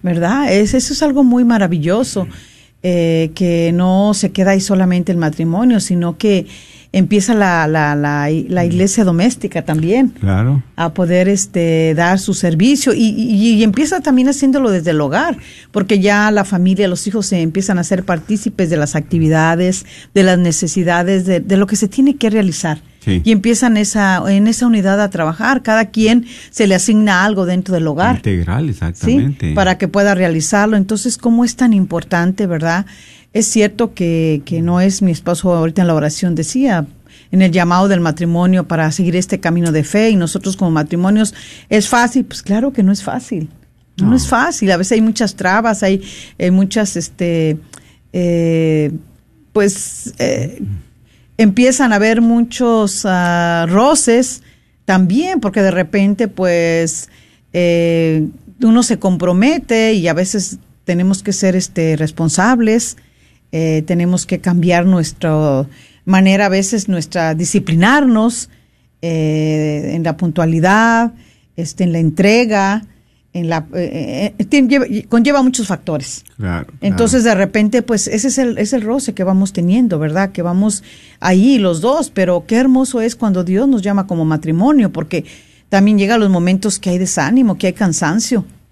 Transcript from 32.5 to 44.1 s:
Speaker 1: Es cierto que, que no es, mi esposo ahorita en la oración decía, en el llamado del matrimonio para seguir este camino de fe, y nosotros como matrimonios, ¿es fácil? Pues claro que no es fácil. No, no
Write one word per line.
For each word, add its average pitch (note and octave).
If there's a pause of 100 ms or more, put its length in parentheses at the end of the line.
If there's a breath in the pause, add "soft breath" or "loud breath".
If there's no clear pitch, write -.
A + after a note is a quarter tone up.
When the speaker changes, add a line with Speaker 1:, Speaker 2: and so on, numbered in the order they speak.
Speaker 1:
Es A3
cierto A3+
que, D#3+
que E3
no F3
es, F#3+
mi F#3
esposo F3
ahorita E3
en F3
la D#3+
oración D#3
decía, F3 (440 soft breath)
en F#3+
el F3+
llamado F3
del F#3+
matrimonio E3+
para D#3+
seguir E3+
este F3+
camino E3+
de D3+
fe, A3
y G#3
nosotros F#3+
como F3
matrimonios, F3+ (360 loud breath)
¿es G#3+
fácil? A#3+
Pues -
claro A3+
que A3+
no F#3+
es G3
fácil. F3+ (500)
No, F#3
no G#3+